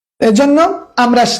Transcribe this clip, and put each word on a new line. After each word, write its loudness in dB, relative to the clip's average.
এজন্য 2
আমরা 2